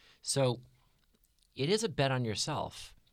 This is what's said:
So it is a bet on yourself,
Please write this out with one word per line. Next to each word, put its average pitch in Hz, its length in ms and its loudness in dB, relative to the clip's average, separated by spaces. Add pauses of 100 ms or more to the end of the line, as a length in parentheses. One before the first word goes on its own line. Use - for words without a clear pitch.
(220)
So 127 380 2 (960)
it 139 140 0
is 214 120 2
a 226 60 0
bet 135 240 2
on 127 120 0
yourself, - 720 -4 (180)